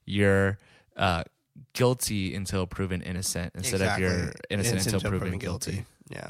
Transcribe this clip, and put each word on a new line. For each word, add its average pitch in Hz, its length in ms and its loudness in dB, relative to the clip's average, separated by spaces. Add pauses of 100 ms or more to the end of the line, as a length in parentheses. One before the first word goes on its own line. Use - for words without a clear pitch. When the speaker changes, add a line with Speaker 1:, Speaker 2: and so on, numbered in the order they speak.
Speaker 1:
you're, 98 540 4 (360)
uh, 87 280 2 (500)
guilty 107 640 0
until 95 320 -2
proven 90 340 -4
innocent - 540 -4
instead 95 260 -2
of 98 160 2
you're 92 140 2
Speaker 2:
Exactly. 90 300 -2 (100)
Speaker 1:
innocent 101 240 0
Speaker 2:
Innocent 92 180 0
Speaker 1:
until - 40 0
Speaker 2:
until 98 120 0
Speaker 1:
proven 95 180 0
Speaker 2:
proven 90 120 -4
Speaker 1:
guilty. 87 320 -4
Speaker 2:
guilty. 98 140 -6 (220)
Yeah, - 220 -12